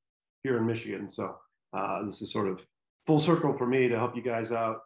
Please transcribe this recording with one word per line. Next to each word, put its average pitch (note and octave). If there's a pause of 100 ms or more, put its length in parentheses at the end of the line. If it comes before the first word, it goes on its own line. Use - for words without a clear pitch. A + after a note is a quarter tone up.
(440)
here C3
in A2+
Michigan. G#2+
So, F#2+ (380)
uh, G2
this F#2+
is G2
sort G#2
of F#2 (440)
full D#3
circle D#3
for B2+
me B2+
to A#2+
help A#2+
you A#2
guys A2+
out. A2+